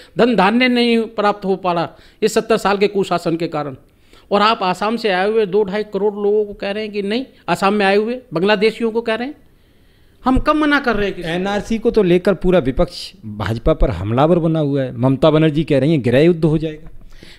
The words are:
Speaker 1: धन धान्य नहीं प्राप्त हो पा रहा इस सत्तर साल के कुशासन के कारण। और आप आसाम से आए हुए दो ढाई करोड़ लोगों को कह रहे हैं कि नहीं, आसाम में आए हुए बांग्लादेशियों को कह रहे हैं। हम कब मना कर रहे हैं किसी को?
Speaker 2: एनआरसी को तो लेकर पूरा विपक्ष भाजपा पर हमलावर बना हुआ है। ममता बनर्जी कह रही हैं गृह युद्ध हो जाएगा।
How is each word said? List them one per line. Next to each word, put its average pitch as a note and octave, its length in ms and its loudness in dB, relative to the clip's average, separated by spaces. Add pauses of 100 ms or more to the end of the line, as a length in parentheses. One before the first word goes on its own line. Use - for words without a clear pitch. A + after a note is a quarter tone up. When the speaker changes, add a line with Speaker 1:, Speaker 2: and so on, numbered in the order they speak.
(180)
Speaker 1:
धन A#3 180 2
धान्य A3+ 320 4
नहीं A#3+ 320 2
प्राप्त G#3 440 -2
हो F#3+ 120 0
पा F3 160 -2
रहा E3 240 -4 (260)
इस G#3+ 120 0
सत्तर A3+ 220 0
साल G3+ 220 0
के G3 100 2
कुशासन F3 480 -2
के E3 120 -4
कारण। D3 280 -8 (540)
और - 120 2
आप A3+ 200 2
आसाम G3+ 340 -2
से A3+ 120 -2
आए F#3+ 200 0
हुए A3 180 0
दो G3+ 180 0
ढाई G3+ 180 -4
करोड़ G#3 320 -4
लोगों G#3 300 0
को G3+ 100 -14
कह G3 160 -8
रहे G#3+ 120 -6
हैं G#3 100 -10
कि G#3 100 -4
नहीं, A3 220 -2 (240)
आसाम G3 260 0
में G3+ 120 2
आए G3 100 4
हुए A#3 240 -2 (140)
बांग्लादेशियों G#3+ 560 0
को A3+ 100 -4
कह A3+ 140 -4
रहे A#3+ 140 -6
हैं। D4+ 60 -12 (880)
हम C4 140 4
कब D4+ 160 0
मना D4 260 2
कर A#3 160 -2
रहे G#3 100 -2
हैं F#3 100 -6
किसी E3+ 120 -10
को? D#3+ 60 -4
Speaker 2:
एनआरसी G3+ 440 -4
को A3+ 120 0
तो G#3+ 120 2
लेकर F3+ 320 2
पूरा F3+ 240 2
विपक्ष - 540 -2 (140)
भाजपा G#2+ 460 -2
पर - 180 2
हमलावर A#2 480 2
बना D#3+ 200 0
हुआ C#3+ 240 -2
है। B2+ 140 -8
ममता C3 340 2
बनर्जी D#3 340 2
कह C#3+ 140 2
रही C#3+ 140 2
हैं C3+ 120 0
गृह A#2+ 140 4
युद्ध D#3+ 260 2
हो D#3 140 2
जाएगा। D#3 320 -10 (480)